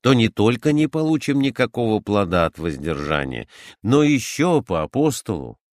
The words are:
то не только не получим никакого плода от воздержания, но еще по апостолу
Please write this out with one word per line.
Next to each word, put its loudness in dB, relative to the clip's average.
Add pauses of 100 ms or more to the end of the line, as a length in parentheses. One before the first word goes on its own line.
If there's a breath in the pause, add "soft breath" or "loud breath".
то 4
не 4
только 0
не 2
получим -2
никакого 0
плода 0
от -4
воздержания, -4 (340 loud breath)
но 4
еще 0
по -4
апостолу -4 (120)